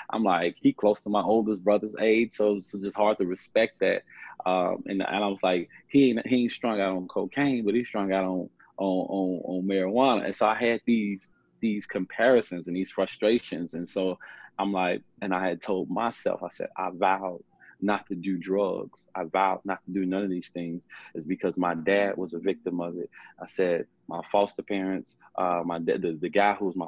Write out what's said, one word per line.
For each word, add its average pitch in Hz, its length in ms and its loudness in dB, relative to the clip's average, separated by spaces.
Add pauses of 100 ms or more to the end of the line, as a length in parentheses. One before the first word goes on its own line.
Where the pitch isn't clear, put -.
I'm 110 140 0
like, 87 360 2
"He 139 140 6
close 104 300 2
to 104 80 -8
my 104 100 2
oldest 104 420 2
brother's 104 380 2
age." 110 320 4
So 104 220 2
it's 98 160 -8
just 98 260 -6
hard 107 220 4
to 95 80 0
respect - 540 -2
that. 92 200 2 (420)
Um, 90 440 0
and, 98 160 -2
and 101 200 -2
I 101 40 0
was 98 160 -4
like, 90 260 2 (180)
"He 139 220 6
ain't, 113 160 -2
he 123 120 2
ain't 120 140 2
strung 110 300 -2
out 95 140 0
on 90 120 -6
cocaine, 120 560 -2
but 101 120 2
he's 120 140 0
strung 98 220 -2
out 95 140 2
on, 92 240 -2 (280)
on, 92 300 0
on, 92 380 -2
on 90 220 -4
marijuana." 98 580 2
And - 100 -4
so 110 120 2
I 110 80 2
had 117 320 0
these, 104 440 0 (280)
these 104 260 -2
comparisons 104 800 2
and 87 80 -4
these 92 140 -2
frustrations. 95 840 0
And 85 120 -6
so 92 300 -2 (400)
I'm 98 160 0
like, 92 300 0 (180)
and 101 100 -4
I 92 160 0
had 87 140 -2
told 92 300 -2
myself, 107 500 -2
I 90 80 -6
said, - 260 -8
"I 92 160 -4
vowed 95 520 0 (400)
not 101 240 0
to 98 80 -6
do 90 220 -2
drugs. 95 800 -2
I 92 80 -4
vowed 92 400 0
not 95 220 -6
to 92 60 -10
do 92 160 0
none 95 160 0
of 95 80 -2
these 90 180 -6
things," 85 380 -8 (260)
is 80 100 -8
because 87 320 -2
my 87 200 0
dad 98 420 0
was 85 160 -6
a 85 60 -6
victim 87 420 -4
of 85 160 -6
it. - 140 -8 (280)
I 90 60 -12
said, 87 400 -2 (220)
my 85 220 -8
foster 101 320 0
parents, 95 540 -4 (220)
uh, 90 280 0
my 85 140 -4
da-, 82 180 0
the, 85 220 -4
the 85 100 -4
guy 101 240 2
who 101 120 -4
was 90 100 -4
my 85 120 -6